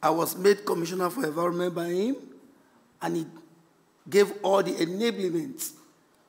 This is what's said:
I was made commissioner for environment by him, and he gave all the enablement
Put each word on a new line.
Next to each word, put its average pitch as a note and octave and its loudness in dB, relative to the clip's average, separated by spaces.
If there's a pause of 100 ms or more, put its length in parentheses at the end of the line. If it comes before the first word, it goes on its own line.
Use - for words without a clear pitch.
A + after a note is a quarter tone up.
I D#3 2
was D#3+ 0
made G3 4
commissioner F3+ -2
for A#3 -4
environment E3+ -2
by E3+ -4
him, G3 0 (880)
and E3+ -4
he E3 -4 (840)
gave G3 4 (120)
all G3 4
the F#3 2
enablement F3+ -2 (580)